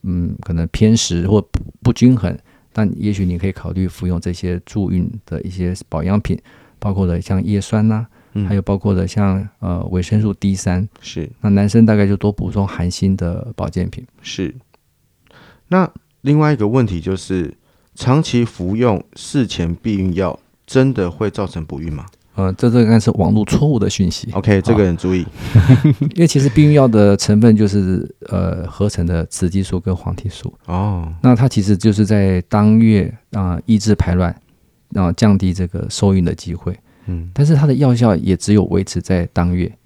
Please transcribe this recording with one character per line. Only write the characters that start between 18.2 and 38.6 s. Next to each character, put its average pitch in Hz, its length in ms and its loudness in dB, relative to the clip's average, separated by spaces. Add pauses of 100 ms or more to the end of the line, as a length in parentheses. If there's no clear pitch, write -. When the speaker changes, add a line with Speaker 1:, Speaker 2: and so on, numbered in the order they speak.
Speaker 2:
期 120 220 0
服 95 320 -6
用 113 260 0 (120)
事 - 320 -4
前 85 300 -4
避 107 200 -4
孕 92 180 -2
药 90 240 -4 (280)
真 135 260 2
的 98 180 -2
会 101 200 -6
造 101 160 -6
成 82 180 -10
不 73 160 -10
孕 80 120 -8
吗？ 71 120 -10 (300)
Speaker 1:
呃， 95 200 -2
这， 123 140 0
这 117 120 4
应 113 80 4
该 113 100 6
是 110 140 2
网 95 200 0
络 107 120 2
错 - 240 2
误 139 100 2
的 101 100 0
讯 95 220 0
息。 - 220 -10
Speaker 2:
OK， 98 300 2
这 113 120 0
个 104 100 4
很 90 120 0
注 92 180 -2
意。 87 100 0 (280)
Speaker 1:
好。 - 380 6
<laughs> 139 260 -2
因 - 20 -2
为 170 80 4
其 151 140 2
实 135 80 2
避 147 160 4
孕 151 80 6
药 139 160 6
的 104 280 6
成 104 240 2
分 113 140 8
就 107 140 4
是， 95 440 -2 (140)
呃， 87 420 -4
合 101 200 -2
成 87 180 -2
的 82 200 -2
雌 - 220 -4
激 98 140 0
素 92 160 -4
跟 92 160 -2
黄 90 220 -6
体 - 120 -10
素。 - 240 -10 (140)
Speaker 2:
哦。 90 460 -4 (100)
Speaker 1:
那 127 140 6
它 127 120 2
其 107 140 0
实 98 140 2
就 107 160 2
是 104 120 2
在 98 440 2
当 107 280 4
月， 110 400 4 (140)
啊， 92 260 -2 (100)
抑 110 120 2
制 104 160 2
排 90 220 0
卵， 90 180 0 (560)
然 95 140 -2
后 85 80 0
降 104 260 4
低 92 160 0
这 92 140 -4
个 - 200 -6
受 98 240 0
孕 92 120 2
的 82 100 -2
机 85 220 -10
会。 90 200 -10 (300)
Speaker 2:
嗯。 87 260 -8
Speaker 1:
但 143 140 2
是 160 80 4
它 147 140 4
的 135 60 2
药 127 200 4
效 113 220 4
也 92 200 0
只 - 160 -2
有 101 120 4